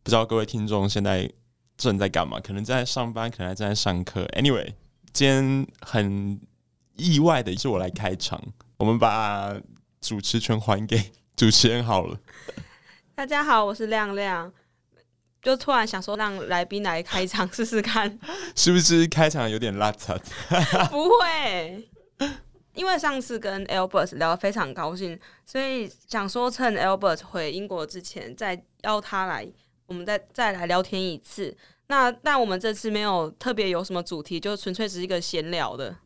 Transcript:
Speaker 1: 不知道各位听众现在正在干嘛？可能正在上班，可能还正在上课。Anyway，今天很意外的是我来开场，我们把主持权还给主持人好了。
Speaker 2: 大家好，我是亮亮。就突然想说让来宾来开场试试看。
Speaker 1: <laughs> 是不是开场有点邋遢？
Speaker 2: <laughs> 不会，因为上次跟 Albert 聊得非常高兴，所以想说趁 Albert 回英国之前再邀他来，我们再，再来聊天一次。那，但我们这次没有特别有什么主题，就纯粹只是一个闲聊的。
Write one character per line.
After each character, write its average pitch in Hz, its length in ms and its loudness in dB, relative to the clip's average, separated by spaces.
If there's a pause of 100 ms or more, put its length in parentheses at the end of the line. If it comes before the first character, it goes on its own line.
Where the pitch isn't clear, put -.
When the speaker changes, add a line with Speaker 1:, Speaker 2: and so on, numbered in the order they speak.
Speaker 1:
不 - 80 -8
知 117 60 4
道 113 100 4
各 113 120 -2
位 110 60 2
听 107 220 -4
众 101 240 2
现 101 140 0
在 95 280 0 (460)
正 113 180 2
在 98 140 0
干 80 180 0
嘛？ 57 120 -8
可 - 140 -10
能 104 120 -6
正 127 100 -2
在 123 80 0
上 120 300 -4
班， 113 160 -4
可 - 140 -12
能 90 60 -4
还 95 40 -6
正 104 160 -4
在 104 60 0
上 90 280 0
课。 - 220 -4 (100)
Anyway， 127 380 2 (400)
今 139 140 4
天 135 400 4 (140)
很 101 600 -2 (540)
意 156 240 4
外 151 240 6
的 95 120 -2
是 120 120 -4
我 104 100 0
来 92 100 -2
开 92 280 -4
场， - 260 -6 (360)
我 104 60 0
们 113 140 4
把 104 580 2 (460)
主 107 180 -4
持 113 200 0
权 107 200 2
还 107 280 0
给 107 240 0 (240)
主 113 160 6
持 - 160 8
人 120 180 2
好 95 220 2
了。 82 100 -8 (960)
Speaker 2:
大 277 140 -6
家 294 160 0
好， 240 200 4
我 208 120 -2
是 220 100 -6
亮 214 300 -2
亮。 185 360 -4 (920)
就 262 120 4
突 262 160 -4
然 233 140 4
想 190 160 -6
说 208 160 -6
让 208 180 -2 (120)
来 175 180 0
宾 202 160 -6
来 175 220 -2
开 185 200 -2
场 190 300 -2
试 233 100 -2
试 226 160 0
看。 214 380 0 (120)
Speaker 1:
<laughs> 359 280 -8
是 - 140 6
不 180 80 8
是 165 260 6
开 160 240 4
场 135 180 0
有 110 120 -2
点 113 180 -2
邋 107 160 4
遢？ 92 240 -4 (360)
Speaker 2:
<laughs> 180 360 2
不 302 180 0
会， 233 800 2 (880)
因 349 100 -6
为 370 140 2
上 277 240 0
次 240 160 -6
跟 196 300 -6
Albert 185 480 0
聊 165 160 2
得 180 60 2
非 196 140 0
常 165 220 -4
高 165 220 -6
兴， 180 240 -8 (260)
所 262 160 -6
以 254 260 -4 (200)
想 202 200 -2
说 247 220 0
趁 240 240 0
Albert 190 520 2
回 160 260 -6
英 196 160 -8
国 170 180 -6
之 175 160 -14
前 127 340 -14
再 185 240 -4 (220)
邀 214 180 0
他 190 280 -4
来， 107 200 -6 (380)
我 180 80 -12
们 175 100 -8
再， 180 160 -2 (140)
再 226 180 0
来 175 140 -4
聊 180 160 2
天 185 180 -4
一 180 200 -4
次。 - 360 -8 (340)
那， 262 220 4
但 277 300 2
我 - 20 4
们 190 160 0
这 214 140 -2
次 220 160 -6
没 208 120 0
有 180 360 0
特 254 160 -4
别 202 160 0
有 175 140 0
什 190 100 -8
么 175 80 -2
主 165 220 -8
题， 165 160 -6
就 202 180 -4
纯 190 160 -6
粹 214 160 -4
只 185 60 -10
是 180 80 -6
一 185 40 -6
个 175 140 -2
闲 165 300 -4
聊 147 260 -4
的。 107 180 -8 (100)